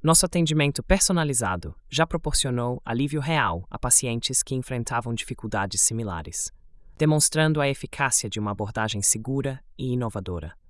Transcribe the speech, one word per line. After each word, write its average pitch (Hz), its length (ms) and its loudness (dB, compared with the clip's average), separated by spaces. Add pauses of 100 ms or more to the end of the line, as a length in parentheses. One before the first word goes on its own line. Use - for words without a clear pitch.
Nosso 160 220 6
atendimento 156 580 2
personalizado 139 920 0 (140)
já 160 180 2
proporcionou 123 800 0
alívio 139 360 0
real 123 500 0
a - 80 -10
pacientes 120 640 0
que - 120 -4
enfrentavam 120 600 -4
dificuldades 104 680 -4
similares, 95 720 -4 (460)
demonstrando 156 640 4
a 143 80 2
eficácia - 600 -2
de 107 120 -4
uma 104 100 0
abordagem 107 520 -2
segura 131 600 -2 (140)
e 127 160 -4
inovadora. 95 600 -4 (160)